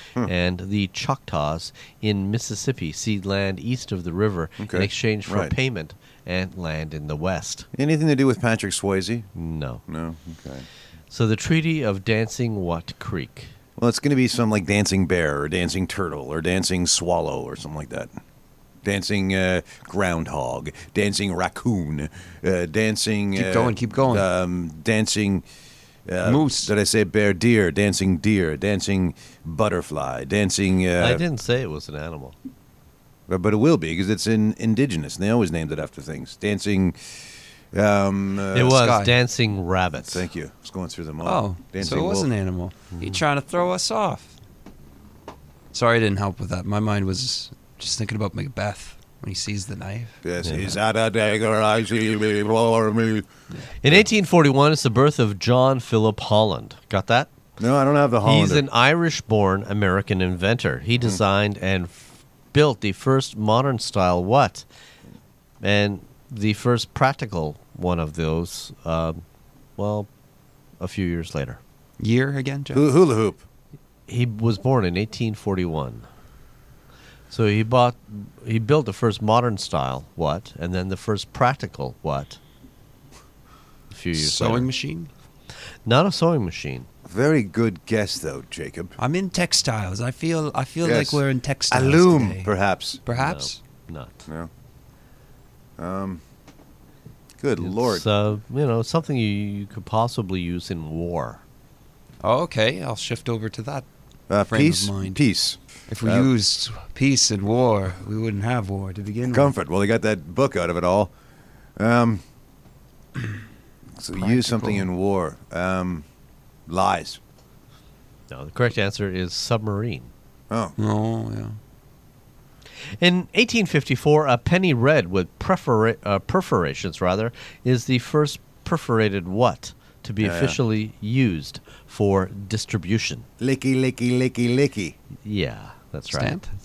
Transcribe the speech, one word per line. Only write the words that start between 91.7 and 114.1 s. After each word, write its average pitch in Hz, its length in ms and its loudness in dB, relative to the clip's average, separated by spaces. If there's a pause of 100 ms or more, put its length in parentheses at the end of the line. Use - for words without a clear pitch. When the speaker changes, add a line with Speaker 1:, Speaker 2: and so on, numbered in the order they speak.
Speaker 1:
A - 20 4
loom, 156 440 6
Speaker 3:
today. 92 160 -6
Speaker 1:
perhaps. 98 580 0
Speaker 3:
Perhaps? 123 580 -4 (280)
Speaker 2:
No, 73 180 -14 (200)
not. 80 220 -10 (1300)
Speaker 1:
No. 82 60 -10
Um, 95 360 -8 (1200)
good 120 180 0
Speaker 2:
It's, 87 80 -6
Speaker 1:
Lord. 104 400 0
Speaker 2:
uh, 104 300 2 (160)
you 143 140 0
know, 113 160 2
something 156 340 -2
you, 113 100 0
you 101 380 -4
could 98 200 -14
possibly 110 540 -2
use 87 320 -6
in 80 200 -8
war. 80 480 -6 (840)
Speaker 3:
Oh, 117 200 2
okay, 131 380 -2
I'll 131 140 -6
shift - 340 -8
over 110 200 -4
to - 140 -10
that 135 200 -8 (460)
Speaker 1:
Uh, 101 140 4
Speaker 3:
frame 117 180 2
of 147 40 6
Speaker 1:
peace? 160 240 2
Speaker 3:
mind. 98 260 -4
Speaker 1:
Peace. 120 420 2 (320)
Speaker 3:
If 104 120 -8
we 113 80 0
Speaker 1:
Uh, 117 120 4
Speaker 3:
used 123 480 2 (260)
peace 135 360 2
and 98 120 -2
war, 107 500 2 (120)
we 107 120 -6
wouldn't 110 260 -2
have 117 260 -2
war 98 220 -4
to 95 100 -10
begin 107 280 -4
with. 123 60 -2
Speaker 1:
Comfort. 127 340 4
Well, 90 100 0
they 101 80 2
got 113 140 2
that 90 340 -2
book 131 220 2
out 87 120 0
of 85 60 0
it 85 80 0
all. 95 280 4 (680)
Um, 117 400 4 (960)
<clears throat> - 840 -14
so - 160 -12